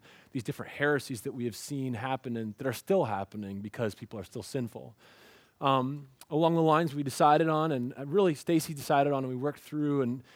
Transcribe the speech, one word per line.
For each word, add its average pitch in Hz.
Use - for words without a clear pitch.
these 131
different -
heresies 143
that 139
we 123
have 113
seen 131
happen 127
and 110
that 117
are 123
still 180
happening 98
because 104
people 113
are 92
still 110
sinful. 123
Um, 135
along 165
the 165
lines 156
we 143
decided 151
on, 156
and, 127
uh, 139
really 175
Stacy 160
decided 143
on, 135
and 131
we 127
worked 139
through, 147
and 127